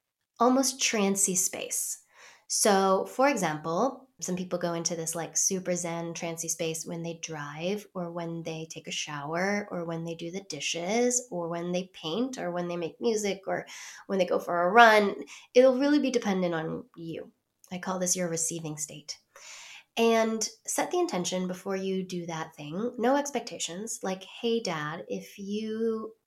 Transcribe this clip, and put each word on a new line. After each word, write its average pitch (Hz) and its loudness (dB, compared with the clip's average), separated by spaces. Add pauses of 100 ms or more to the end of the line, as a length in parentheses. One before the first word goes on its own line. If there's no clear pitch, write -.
(380)
almost 254 4
trancy 196 2
space. - -2 (480)
So, 190 4
for 254 4
example, 180 0 (120)
some 185 -2
people 180 -4
go 175 -2
into 165 -2
this, 160 -4
like, 160 -6
super 185 0
zen, 170 -4
trancy 165 -6
space 160 -4
when 170 -6
they 170 -6
drive 160 -6
or 175 -4
when 165 -6
they 160 -6
take - -14
a 165 -8
shower 170 -2
or 175 -4
when 165 -4
they 170 -6
do 170 -8
the 190 -8
dishes 202 0
or 170 -4
when 170 -4
they 180 -2
paint 220 -4
or 175 -4
when 175 -2
they 175 -4
make 170 -6
music 208 0
or 180 -4 (400)
when 196 0
they 180 4
go - 2
for 175 0
a 175 4
run. 214 8 (400)
It'll 254 10
really 285 4
be 262 2
dependent 185 2
on 165 -4 (120)
you. 165 -10 (420)
I 180 -6
call 185 -4
this 180 0
your 180 -2
receiving 165 -4
state. - -10 (800)
And 226 4 (180)
set 285 -2
the 359 0
intention 185 0
before 185 -4
you 190 -2
do 180 -6
that 160 -6
thing. 170 -6
No 247 4
expectations. 214 -6
Like, 190 -6
"Hey, 233 -2
Dad, 160 -4
if 190 -8
you 220 -4 (120)